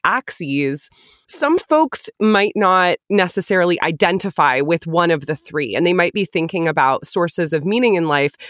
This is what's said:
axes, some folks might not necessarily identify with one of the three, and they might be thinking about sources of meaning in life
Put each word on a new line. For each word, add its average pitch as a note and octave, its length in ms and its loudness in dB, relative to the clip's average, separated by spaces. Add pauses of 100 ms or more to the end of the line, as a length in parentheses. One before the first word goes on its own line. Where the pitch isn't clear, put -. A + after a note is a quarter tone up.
axes, C#3+ 840 -4 (380)
some D#4 300 2
folks - 520 0 (100)
might G#3 340 2
not F#3 440 2 (100)
necessarily F#3 720 0
identify E3 800 0
with D#3+ 260 0
one E3+ 240 2
of D3 140 0
the D#3 100 -6
three, C3+ 400 -6
and D#3+ 120 0
they F3+ 80 2
might F3+ 180 0
be G3 140 -2
thinking E3 420 -4
about C3+ 380 0
sources E3+ 480 -2
of D3+ 100 -2
meaning A3 300 2
in E3 120 0
life C#3+ 280 0 (160)